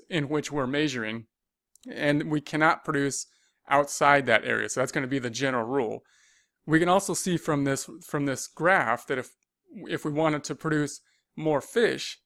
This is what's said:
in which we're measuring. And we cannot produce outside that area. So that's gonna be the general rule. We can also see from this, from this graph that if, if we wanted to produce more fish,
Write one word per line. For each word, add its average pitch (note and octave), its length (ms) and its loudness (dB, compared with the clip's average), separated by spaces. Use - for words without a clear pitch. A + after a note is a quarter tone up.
in D3+ 200 -2
which D3 220 -2
we're C#3 160 -2
measuring. B2 580 -2
And D3 400 0
we D3+ 100 0
cannot D#3 460 2
produce C#3+ 400 -2
outside C#3+ 600 4
that A2+ 180 4
area. A2 240 -2
So - 120 -2
that's B2 100 -2
gonna C#3 160 -2
be C3+ 100 -2
the B2 140 -4
general B2 340 -2
rule. A#2 380 -2
We D#3 120 4
can F3 100 2
also F#3+ 240 2
see F3 240 0
from D3 260 0
this, C3+ 260 -2
from D3 200 -4
this C3+ 220 -4
graph D#3 600 0
that C#3 100 -2
if, B2 140 -8
if D#3+ 160 -4
we D#3 60 -4
wanted D3+ 320 2
to D3 120 -8
produce D3+ 460 -2
more D#3 260 0
fish, - 640 -2